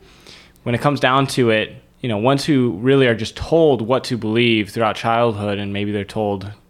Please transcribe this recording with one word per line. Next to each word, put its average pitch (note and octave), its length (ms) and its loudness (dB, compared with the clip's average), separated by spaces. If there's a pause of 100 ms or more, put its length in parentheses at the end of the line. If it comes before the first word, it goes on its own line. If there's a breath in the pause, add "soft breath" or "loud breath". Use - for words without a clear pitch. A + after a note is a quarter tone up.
(640 loud breath)
when A#2+ 100 -2
it A#2 60 0
comes C#3 220 -2
down C3 260 2
to A#2+ 220 2
it, A2 260 0 (240)
you C3 80 -8
know, G#2+ 100 -2
ones C3+ 280 0
who B2 340 2
really C3 280 4
are A#2 80 2
just G#2 200 -6
told D3+ 460 2
what A#2+ 240 -2
to B2 120 -4
believe A2 520 0
throughout A2 260 -2
childhood, A2 600 0
and G2+ 160 -6
maybe G#2 180 -4
they're G2+ 140 -4
told G2+ 440 -4 (200)